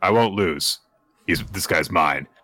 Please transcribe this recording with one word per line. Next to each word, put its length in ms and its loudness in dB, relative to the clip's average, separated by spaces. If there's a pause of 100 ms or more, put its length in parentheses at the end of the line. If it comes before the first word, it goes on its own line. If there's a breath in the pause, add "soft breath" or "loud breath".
I 80 2
won't 260 4
lose. 440 -2 (480)
He's, 240 0
this 160 -6
guy's 240 0
mine." 360 0 (160 soft breath)